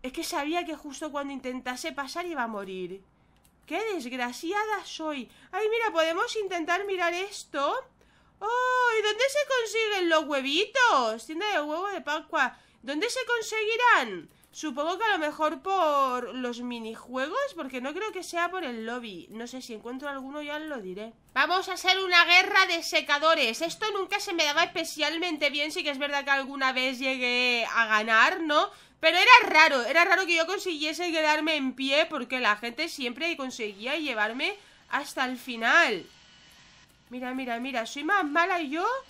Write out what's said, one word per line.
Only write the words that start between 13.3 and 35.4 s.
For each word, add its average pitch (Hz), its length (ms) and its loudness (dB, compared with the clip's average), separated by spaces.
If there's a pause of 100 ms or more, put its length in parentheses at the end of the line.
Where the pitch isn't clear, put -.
Supongo 311 460 -4
que 440 80 -2
a 427 60 2
lo 359 80 2
mejor 302 420 -2
por 277 720 0
los 240 240 -6
minijuegos, 247 800 -6 (160)
porque 269 240 -8
no 277 140 -6
creo 403 180 -6
que 370 100 -8
sea 339 300 -2
por 359 140 -6
el 233 200 -6
lobby. 226 440 -10
No 226 180 -10
sé, 254 140 -12
si 240 120 -12
encuentro 254 360 -10
alguno 277 320 -10
ya 294 180 -8
lo 294 220 -8
diré. 196 320 -10 (200)
Vamos 349 360 2
a 370 40 -4
hacer 370 260 2
una 359 260 6
guerra 370 420 6
de 339 160 -2
secadores. 294 800 2
Esto 339 300 -2
nunca 392 280 -2
se 403 140 -4
me 330 100 2
daba 302 220 4
especialmente 320 840 -2
bien. 294 220 -2
Sí 359 120 -6
que 294 60 -2
es 277 80 -4
verdad 277 280 -2
que 285 60 0
alguna 269 420 0
vez 254 260 -2
llegué 247 760 0
a 226 120 4
ganar, 226 560 4
¿no? 320 280 2 (300)
Pero 330 180 4
era 440 140 8 (180)
raro, 294 360 6
era 320 200 6
raro 381 220 4
que 339 80 2
yo 330 100 2
consiguiese 330 680 -2
quedarme 311 440 2
en 262 180 -2
pie, 277 320 2
porque 254 340 -6
la 208 180 4
gente 240 300 -6
siempre 285 480 -4
conseguía 240 600 -6
llevarme 277 600 -2 (340)
hasta 269 360 -2
el 247 140 -6
final. 240 680 2 (1040)